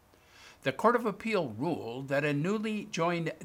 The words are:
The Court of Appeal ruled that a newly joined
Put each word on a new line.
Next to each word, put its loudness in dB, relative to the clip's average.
The 2
Court 4
of 2
Appeal -2
ruled -4
that 2
a 2
newly 0
joined 0